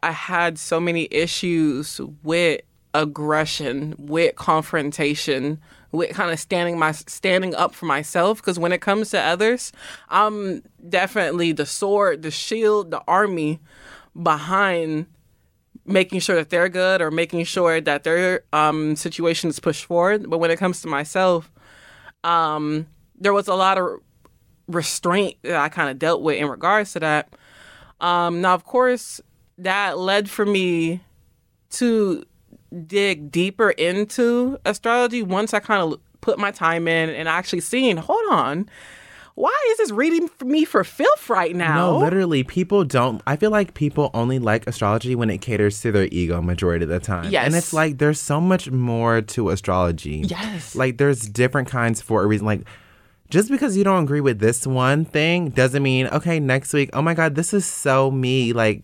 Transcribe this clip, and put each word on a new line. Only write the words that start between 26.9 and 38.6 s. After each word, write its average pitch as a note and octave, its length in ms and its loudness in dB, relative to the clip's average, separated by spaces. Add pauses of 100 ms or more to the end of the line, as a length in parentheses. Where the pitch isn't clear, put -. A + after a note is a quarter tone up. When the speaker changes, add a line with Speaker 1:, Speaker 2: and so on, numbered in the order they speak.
Speaker 1:
to E3+ 60 -6
that. D3+ 320 -2 (680)
Um, F3 400 0
now, F#3 140 4
of F3 100 -2
course, B3 560 0 (380)
that F#3 380 -2
led G3 320 0
for G#3 160 -4
me F3+ 580 0 (680)
to A3 540 0 (640)
dig F#3 440 -2
deeper F#3+ 400 2
into A#3+ 960 0
astrology A#3 580 0
once G3 320 -2
I G#3 60 0
kinda G#3 220 0
l-, D#3+ 180 -2 (200)
put - 180 0
my G3+ 120 -2
time E3+ 380 0
in D#3+ 220 2
and D#3 180 -4
actually F3 320 -2
seen, A#3+ 360 0
hold G4+ 340 0
on, D#3+ 380 0 (640)